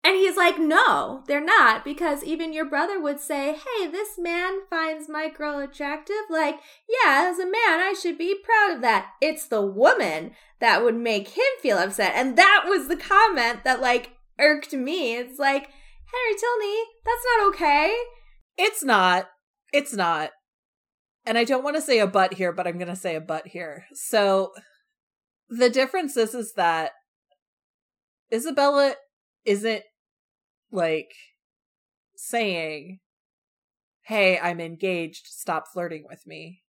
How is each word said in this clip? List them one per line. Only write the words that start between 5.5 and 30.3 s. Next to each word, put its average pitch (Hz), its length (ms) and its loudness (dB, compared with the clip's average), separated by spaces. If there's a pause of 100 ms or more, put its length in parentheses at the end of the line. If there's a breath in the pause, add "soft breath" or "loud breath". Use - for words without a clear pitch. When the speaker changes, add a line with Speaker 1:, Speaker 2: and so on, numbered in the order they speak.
Speaker 1:
attractive.' 302 720 -8
Like, 320 300 -2 (280 loud breath)
"Yeah, 359 400 4
as 349 120 -4
a 370 40 -4
man, 381 360 2
I 392 200 0
should 330 160 -4
be 370 240 -2
proud 427 360 4
of 233 60 -12
that." 214 380 0
It's 311 280 -2
the 214 180 0
woman 196 720 2 (240 soft breath)
that 220 240 4
would 233 100 4
make 226 420 -2
him 466 80 2 (160)
feel 220 180 2
upset." 190 360 0
And 254 220 0
that 381 320 8
was 339 180 0
the 339 100 -4
comment 320 680 2
that, 254 160 2
like, 247 320 0 (260)
irked 294 340 2
me. 269 440 -4
It's 262 240 -10
like, 277 240 0 (480 soft breath)
"Henry 466 260 -2
Tilney, 440 460 -2 (200)
that's 480 220 -2 (100)
not 415 120 4
okay." 311 480 2 (600 soft breath)
Speaker 2:
It's 392 280 -2
not. 185 440 2 (440)
It's 277 200 0
not. 170 380 -2 (960)
And 220 120 -2
I 233 60 2
don't 262 220 0
wanna 294 160 -2
say 277 180 2
a 202 80 4
but 190 280 2
here, 180 180 -2
but 175 160 -4
I'm 175 100 -6
gonna 175 160 -8
say 175 220 -6
a 160 40 -6
but 160 280 -8
here. 170 440 -14
So, 196 600 0 (960 soft breath)
the 240 200 2
difference 269 480 0
is, 226 160 0
is 233 220 -10
that 165 380 0 (1400)
Isabella 277 600 2 (500)
isn't, 214 380 -2 (880)